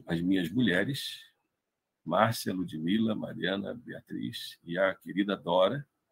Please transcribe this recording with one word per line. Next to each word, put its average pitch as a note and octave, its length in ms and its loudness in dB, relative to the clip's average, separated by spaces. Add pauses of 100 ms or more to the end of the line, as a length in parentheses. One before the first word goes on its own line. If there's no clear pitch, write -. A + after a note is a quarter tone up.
as E2+ 140 0
minhas F2+ 300 2
mulheres, A2 680 0 (840)
Márcia, G#2+ 480 2
Ludmila, F#2 600 0
Mariana, G2 600 -4
Beatriz - 880 -10
e E2+ 160 -6
a F#2+ 160 4
querida G2 420 -2
Dora, F#2+ 500 2 (240)